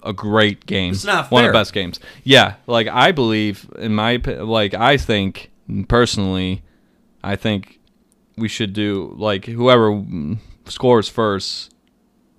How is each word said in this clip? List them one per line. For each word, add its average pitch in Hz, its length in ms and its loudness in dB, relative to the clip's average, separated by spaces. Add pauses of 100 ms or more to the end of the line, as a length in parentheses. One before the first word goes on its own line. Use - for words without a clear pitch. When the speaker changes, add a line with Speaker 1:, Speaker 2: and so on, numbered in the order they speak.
Speaker 1:
a - 100 -8
great 104 540 0
game. 92 260 -2
Speaker 2:
It's 98 120 -6
not 175 260 -2
Speaker 1:
One 123 120 6
Speaker 2:
fair. 113 80 4
Speaker 1:
of 107 40 2
the 117 60 4
best 98 120 -4
games. 87 260 -6 (260)
Yeah, 117 320 6 (100)
like, 117 220 0
I 135 220 4
believe, 110 560 -2 (120)
in 107 160 -4
my 117 240 0
opi-, 107 280 -8
like, 110 280 0
I 127 240 4
think, 101 520 -4 (380)
personally, 95 760 0 (600)
I 101 140 -6
think 101 440 -6 (560)
we 113 120 -4
should 101 260 -6
do, 104 420 -4
like, 101 300 -4
whoever, 117 460 4
mm, 92 460 -6 (280)
scores 120 420 2
first - 640 -4 (680)